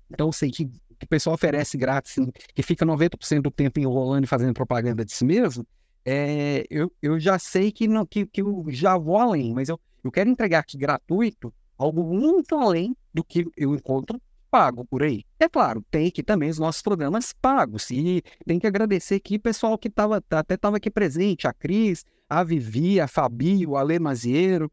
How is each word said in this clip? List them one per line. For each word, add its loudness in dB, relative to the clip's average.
Então, -2
eu 0
sei -2
que -4
o -14
que -20
o -20
pessoal 0
oferece 0
grátis, -2
que -2
fica 0
noventa 2
por -16
cento 2
do -2
tempo 0
enrolando 0
e -2
fazendo 0
propaganda -2
de -8
si 0
mesmo, 2
é, -2
eu, -2
eu 0
já 2
sei 0
que, -2
não, 2
que, -4
que -4
eu -4
já 2
vou 0
além, 2
mas -2
eu, -6
eu -6
quero 2
entregar 2
aqui -6
gratuito -2
algo 0
muito 2
além 2
do -2
que -2
eu 0
encontro -4
pago 2
por -2
aí. -2
É 2
claro, 0
tem 2
aqui -4
também 0
os -6
nossos -4
programas -2
pagos, 0
e 0
tem 2
que 0
agradecer 0
aqui -4
o -4
pessoal 0
que -8
tava, 0
até 0
tava 0
aqui -4
presente: 0
a 0
Cris, 0
a 2
Vivi, 2
a 0
Fabi, 0
o -2
Ale 2
Maziero, 0